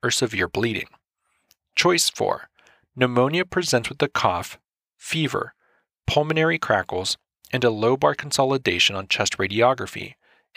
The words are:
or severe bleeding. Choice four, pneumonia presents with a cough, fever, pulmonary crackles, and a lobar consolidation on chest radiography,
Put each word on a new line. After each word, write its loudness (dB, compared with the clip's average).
or 0
severe 0
bleeding. -4
Choice 2
four, -4
pneumonia 2
presents -2
with -4
a 2
cough, -2
fever, -4
pulmonary 0
crackles, -2
and 0
a 4
lobar 2
consolidation 0
on -8
chest -2
radiography, 0